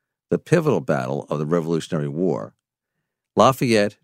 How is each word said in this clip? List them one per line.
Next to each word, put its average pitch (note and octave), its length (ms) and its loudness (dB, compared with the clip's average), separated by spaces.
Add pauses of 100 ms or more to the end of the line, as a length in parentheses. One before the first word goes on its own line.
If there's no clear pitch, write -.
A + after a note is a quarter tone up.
(300)
the F2 100 0
pivotal D3+ 420 0
battle C2+ 480 -4
of D2+ 100 -4
the D2+ 60 -2
Revolutionary D#2+ 640 -2
War, C#2+ 440 -4 (840)
Lafayette, A2+ 680 2